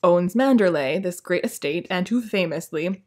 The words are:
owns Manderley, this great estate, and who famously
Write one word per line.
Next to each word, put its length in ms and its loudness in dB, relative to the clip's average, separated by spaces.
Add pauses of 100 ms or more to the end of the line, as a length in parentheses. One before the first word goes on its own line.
owns 320 4
Manderley, 640 2
this 180 -6
great 240 -2
estate, 460 -6
and 180 -2
who 140 -2
famously 840 -4